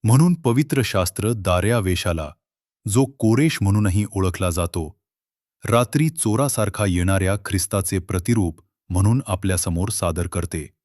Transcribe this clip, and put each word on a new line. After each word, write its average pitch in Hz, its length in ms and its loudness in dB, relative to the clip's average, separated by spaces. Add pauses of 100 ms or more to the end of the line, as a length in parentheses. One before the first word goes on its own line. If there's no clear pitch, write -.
म्हणून 156 300 6
पवित्र 135 500 0
शास्त्र 101 480 -2
दारेयावेशाला, 90 1000 0 (540)
जो 120 160 2
कोरेश 135 560 2
म्हणूनही 101 520 2
ओळखला 92 380 -2
जातो, 82 500 -6 (640)
रात्री 123 440 2
चोरासारखा 110 800 -2
येणाऱ्या 92 580 0
ख्रिस्ताचे 98 540 -2
प्रतिरूप 92 640 -2 (280)
म्हणून 101 380 2
आपल्यासमोर 90 600 -2
सादर 85 380 -4
करते. 82 480 -8 (100)